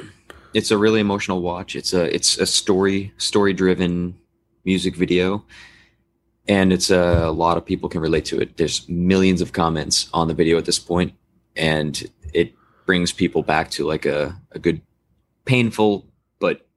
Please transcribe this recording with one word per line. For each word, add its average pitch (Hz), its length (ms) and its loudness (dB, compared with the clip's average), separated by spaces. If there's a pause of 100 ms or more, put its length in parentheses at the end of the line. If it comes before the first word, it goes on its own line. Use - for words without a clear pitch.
(560)
it's 107 160 0
a 107 60 4
really 110 220 4
emotional 101 420 -2
watch. 87 340 -6
It's - 180 -6
a, 85 200 0
it's - 260 -2
a 92 80 0
story, 98 720 0
story-driven 92 960 0 (500)
music 92 300 0
video, 90 500 0 (1000)
and 95 260 4
it's 90 160 0
a, 87 380 4
a 80 40 -2
lot 82 260 0
of 82 80 -6
people - 240 -4
can 85 120 -6
relate 80 240 0
to - 160 -4
it. - 160 -6
There's - 320 -4
millions 92 520 2
of - 120 -6
comments 80 600 -2
on 82 140 2
the 82 60 -2
video 82 240 2
at 80 80 -2
this 87 140 -2
point, 87 340 -2 (420)
and 78 480 -2 (300)
it 85 200 0 (340)
brings 90 260 0
people 85 300 -2
back 80 280 0
to, 71 140 -4
like, 78 220 -4
a, 73 280 -2 (160)
a - 80 -14
good, 80 220 -2 (640)
painful, 107 600 0 (340)
but 87 260 -2 (120)